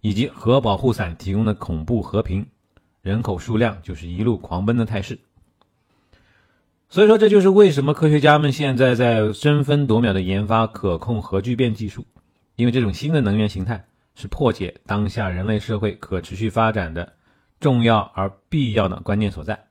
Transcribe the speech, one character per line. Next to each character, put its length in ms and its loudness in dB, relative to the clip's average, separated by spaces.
以 120 -2
及 160 -2
核 320 0
保 160 0
护 160 0
伞 240 -6
提 180 -6
供 100 0
的 100 0
恐 300 -8
怖 180 -2
和 200 -2
平， 240 -4
人 200 -2
口 160 -4
数 180 -4
量 260 0
就 120 -12
是 140 -14
一 160 -4
路 120 2
狂 300 -4
奔 100 0
的 80 0
态 160 -6
势。 180 -10
所 160 4
以 20 6
说， 100 8
这 120 6
就 120 6
是 80 6
为 220 8
什 140 0
么 100 2
科 140 2
学 100 4
家 220 6
们 100 2
现 260 -2
在 200 4
在 340 2
争 320 0
分 240 0
夺 140 2
秒 120 0
地 80 0
研 260 -2
发 200 2
可 320 -4
控 240 -6
核 180 -4
聚 140 -4
变 200 0
技 140 -8
术， 160 -14
因 100 2
为 60 2
这 80 0
种 120 -2
新 200 -4
的 80 2
能 160 0
源 120 0
形 160 -6
态 220 -8
是 140 -16
破 240 0
解 340 -8
当 220 -2
下 200 -6
人 180 -6
类 120 -2
社 200 -6
会 180 -4
可 240 -8
持 160 -14
续 120 -4
发 240 0
展 220 -6
的 180 -10
重 220 2
要 160 4
而 160 -4
必 240 -2
要 160 0
的 120 -8
关 200 -2
键 100 0
所 140 -12
在。 260 -10